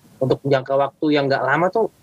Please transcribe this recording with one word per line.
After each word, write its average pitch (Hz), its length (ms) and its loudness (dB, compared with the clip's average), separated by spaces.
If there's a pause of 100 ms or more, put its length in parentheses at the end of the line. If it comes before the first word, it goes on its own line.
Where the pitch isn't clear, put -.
(180)
Untuk 131 240 0
jangka 135 320 0
waktu 139 400 -2
yang 139 160 0
nggak 127 160 0
lama 151 240 2
tuh 220 340 -2